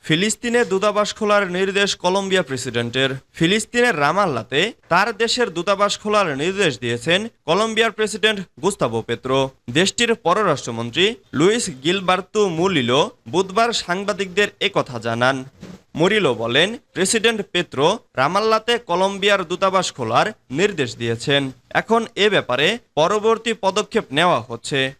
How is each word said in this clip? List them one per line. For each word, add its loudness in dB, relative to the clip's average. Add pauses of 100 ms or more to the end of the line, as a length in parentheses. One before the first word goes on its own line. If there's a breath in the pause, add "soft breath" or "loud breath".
ফিলিস্তিনে 0
দূতাবাস 0
খোলার 2
নির্দেশ 0
কলম্বিয়া 0
প্রেসিডেন্টের। -2 (240)
ফিলিস্তিনের 0
রামাল্লাতে 0 (280)
তার 4 (100)
দেশের 0
দূতাবাস 0
খোলার 0 (100)
নির্দেশ 0
দিয়েছেন 0 (260)
কলম্বিয়ার 0
প্রেসিডেন্ট 0 (240)
গুস্তাভো 0
পেত্রো। -2 (380)
দেশটির 0 (140)
পররাষ্ট্রমন্ত্রী 0 (280)
লুইস 2 (180)
গিলবার্তো -2 (180)
মুলিলো 2 (320)
বুধবার 0 (140)
সাংবাদিকদের -2 (180)
একথা -2
জানান। 0 (580)
মুরিলো 4
বলেন, 2 (240)
প্রেসিডেন্ট 0 (120)
পেত্রো 0 (300)
রামাল্লাতে 0 (160)
কলম্বিয়ার 0
দূতাবাস 0
খোলার 0 (240)
নির্দেশ 0 (120)
দিয়েছেন। 0 (380)
এখন 2 (140)
এ 2
ব্যাপারে 2 (280)
পরবর্তী 2 (120)
পদক্ষেপ 0
নেওয়া 2
হচ্ছে। -6 (200)